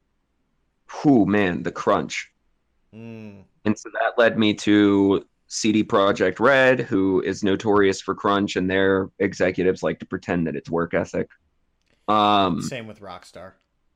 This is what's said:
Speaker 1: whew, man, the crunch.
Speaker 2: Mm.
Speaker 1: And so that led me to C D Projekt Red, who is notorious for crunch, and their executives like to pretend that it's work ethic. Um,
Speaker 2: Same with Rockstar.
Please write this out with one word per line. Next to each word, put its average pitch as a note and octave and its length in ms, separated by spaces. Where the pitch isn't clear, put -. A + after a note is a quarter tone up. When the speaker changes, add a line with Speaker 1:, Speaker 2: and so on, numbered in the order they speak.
Speaker 1:
whew, B2+ 240
man, G2 360
the E2+ 100
crunch. - 600
Speaker 2:
Mm. A2 480
Speaker 1:
And G#2+ 120
so - 140
that A2+ 240
led A2+ 220
me G#2+ 160
to G2+ 680
C - 240
D G#2+ 120
Projekt G2 560
Red, C3 400
who F#2+ 420
is F#2 220
notorious G2 560
for F#2+ 140
crunch, G2+ 420
and F#2 140
their F#2+ 480
executives F#2 640
like E2 160
to - 80
pretend F2 400
that D2 100
it's - 140
work E2+ 240
ethic. F2+ 340
Um, G#2 560
Speaker 2:
Same A#2 240
with G#2+ 140
Rockstar. F2+ 520